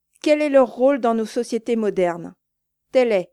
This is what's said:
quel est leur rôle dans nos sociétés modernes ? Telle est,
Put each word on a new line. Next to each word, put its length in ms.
quel 180
est 80
leur 240
rôle 260
dans 140
nos 140
sociétés 480
modernes ? 580
Telle 200
est, 220